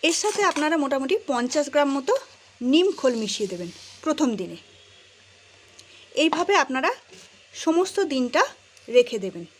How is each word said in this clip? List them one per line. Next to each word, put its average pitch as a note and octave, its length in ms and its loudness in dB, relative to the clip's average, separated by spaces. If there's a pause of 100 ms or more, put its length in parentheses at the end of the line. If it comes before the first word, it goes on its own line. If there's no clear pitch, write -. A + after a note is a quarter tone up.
এর D#4+ 200 2
সাথে G#4 220 -2
আপনারা D#4 320 0
মোটামুটি C4+ 380 -2 (120)
পঞ্চাশ B3+ 440 -2
গ্রাম D4 260 2
মতো C#4 160 -2 (480)
নিম D4 320 4
খোল B3+ 240 0
মিশিয়ে G#3+ 360 -4
দেবেন F3 180 -10 (320)
প্রথম D4+ 340 0
দিনে। E3+ 220 -10 (1500)
এইভাবে E4 440 2
আপনারা C4+ 340 2 (640)
সমস্ত E4+ 500 0
দিনটা C4+ 380 0 (460)
রেখে A#3+ 300 4
দেবেন। F3 260 -8 (160)